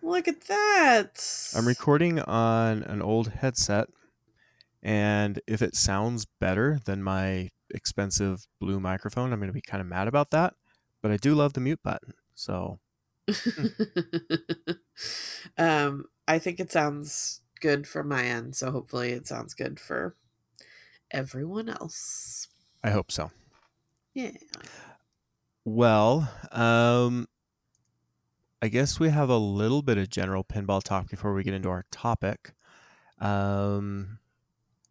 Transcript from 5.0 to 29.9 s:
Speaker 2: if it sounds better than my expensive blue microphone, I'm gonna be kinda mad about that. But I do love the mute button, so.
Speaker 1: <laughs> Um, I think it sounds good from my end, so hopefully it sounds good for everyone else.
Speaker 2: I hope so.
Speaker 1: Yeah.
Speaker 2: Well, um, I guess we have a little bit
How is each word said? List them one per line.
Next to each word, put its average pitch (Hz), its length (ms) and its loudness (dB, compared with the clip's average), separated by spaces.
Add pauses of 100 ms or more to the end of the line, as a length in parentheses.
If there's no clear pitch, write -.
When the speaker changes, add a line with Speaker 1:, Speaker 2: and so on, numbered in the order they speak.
Speaker 2:
if 110 160 -2
it 101 120 0
sounds 107 520 0 (120)
better 110 460 0
than 98 180 -4
my 95 480 -2 (200)
expensive 98 760 -2 (140)
blue 98 180 -2
microphone, 98 540 -4
I'm 107 80 -4
gonna 95 120 -4
be 135 80 -6
kinda 98 240 -8
mad 90 220 -2
about 143 240 2
that. 165 240 2 (480)
But 107 80 2
I 104 60 2
do 135 180 4
love 147 200 4
the 135 60 -4
mute 127 220 -2
button, - 320 -6 (200)
so. 92 440 -6 (480)
Speaker 1:
<laughs> 170 1500 -4 (800)
Um, 147 480 2 (220)
I 160 100 4
think 175 220 -6
it 175 120 -8
sounds 147 680 -2 (200)
good 143 260 2
from 151 220 -6
my 131 160 0
end, 120 320 -4
so 131 140 -4
hopefully 123 420 -4
it 123 140 -8
sounds - 280 -10
good - 260 -8
for - 340 -6 (960)
everyone 151 580 -6
else. - 800 -10 (360)
Speaker 2:
I 110 60 0
hope 101 200 0
so. 80 200 -6 (840)
Speaker 1:
Yeah. 254 180 -6 (1300)
Speaker 2:
Well, 113 680 6 (220)
um, 120 760 4 (1300)
I 110 60 2
guess 127 320 0
we 160 100 4
have 147 180 4
a 123 100 6
little 107 440 2
bit 120 160 2